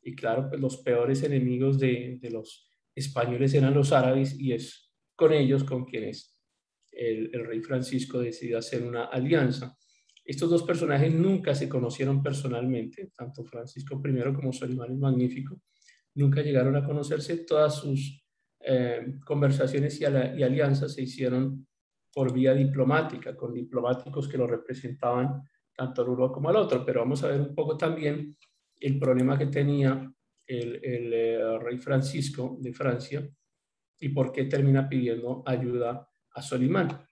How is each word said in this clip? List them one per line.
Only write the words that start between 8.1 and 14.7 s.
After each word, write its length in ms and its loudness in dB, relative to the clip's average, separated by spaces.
decidió 400 -4
hacer 240 -4
una 220 -4
alianza. 720 0
Estos 260 -2
dos 120 6
personajes 520 2
nunca 400 2
se 140 -4
conocieron 540 0
personalmente, 920 -4
tanto 280 -12
Francisco 560 -12
primero 340 0
como 180 -4
Solimán 400 -6